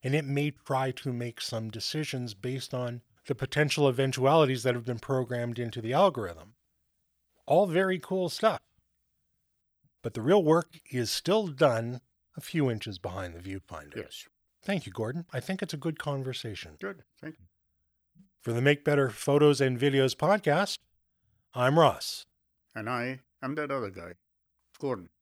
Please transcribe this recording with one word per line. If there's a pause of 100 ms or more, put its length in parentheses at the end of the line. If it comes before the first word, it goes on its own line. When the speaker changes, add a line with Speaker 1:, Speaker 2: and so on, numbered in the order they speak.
Speaker 1:
and
it
may (140)
try
to
make
some
decisions
based
on (280)
the
potential
eventualities
that
have
been
programmed
into
the
algorithm. (880)
All
very
cool
stuff. (1400)
But
the
real
work (120)
is
still
done (340)
a
few
inches
behind
the
viewfinder.
Speaker 2:
Yes. (360)
Speaker 1:
Thank
you,
Gordon.
I
think
it's
a
good
conversation.
Speaker 2:
Good. (180)
Thank
you. (960)
Speaker 1:
For
the
Make
Better
Photos
and
Videos
podcast, (760)
I'm
Ross. (500)
Speaker 2:
And
I (240)
am
that
other
guy, (680)
Gordon. (120)